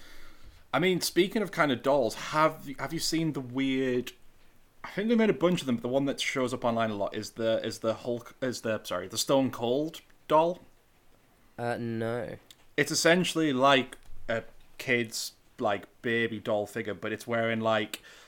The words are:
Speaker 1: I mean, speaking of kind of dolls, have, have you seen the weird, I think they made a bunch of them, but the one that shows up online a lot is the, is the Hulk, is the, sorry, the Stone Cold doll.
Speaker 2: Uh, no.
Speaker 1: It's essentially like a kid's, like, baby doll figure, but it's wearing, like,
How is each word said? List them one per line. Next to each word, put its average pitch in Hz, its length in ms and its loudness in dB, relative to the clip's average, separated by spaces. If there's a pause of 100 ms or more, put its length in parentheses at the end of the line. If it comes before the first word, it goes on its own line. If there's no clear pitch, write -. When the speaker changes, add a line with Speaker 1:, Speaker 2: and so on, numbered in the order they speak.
(720)
Speaker 1:
I 127 60 2
mean, 180 220 2
speaking 196 420 2
of 180 80 -6
kind 151 220 2
of 117 100 -2
dolls, 135 320 2
have, 156 540 0 (100)
have 135 140 -8
you 165 60 -4
seen 160 340 0
the 143 80 -6
weird, 131 720 0 (720)
I - 60 -12
think 208 180 -2
they 240 60 4
made 220 160 6
a - 40 4
bunch 175 260 2
of 135 60 -8
them, 123 100 2
but 113 60 -4
the 120 60 -2
one 139 180 2
that 131 140 -2
shows 127 320 -2
up 123 120 -4
online 113 260 2
a 104 60 -4
lot 101 180 -2
is 107 180 -6
the, 113 320 0
is 107 140 -6
the 113 160 0
Hulk, 120 480 -8
is 127 200 -4
the, 110 200 -2
sorry, 92 260 -6
the 110 100 -8
Stone 135 320 4
Cold 131 500 -2 (260)
doll. 165 340 4 (960)
Speaker 2:
Uh, 120 200 -2
no. 117 580 -4 (400)
Speaker 1:
It's 147 160 2
essentially 165 600 4
like 131 440 4 (320)
a 113 140 -2 (360)
kid's, 120 540 -2 (260)
like, 104 280 0 (160)
baby 117 360 0
doll 104 280 -2
figure, 107 280 -8
but 107 180 -8
it's 107 140 -10
wearing, 113 340 -2
like, 110 420 0 (260)